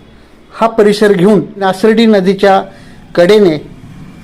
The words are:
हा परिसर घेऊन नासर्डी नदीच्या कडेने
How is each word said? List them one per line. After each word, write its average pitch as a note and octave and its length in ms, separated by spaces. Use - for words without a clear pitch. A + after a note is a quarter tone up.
हा - 160
परिसर G#3 460
घेऊन F3+ 320
नासर्डी G3+ 480
नदीच्या G3 560
कडेने F3 420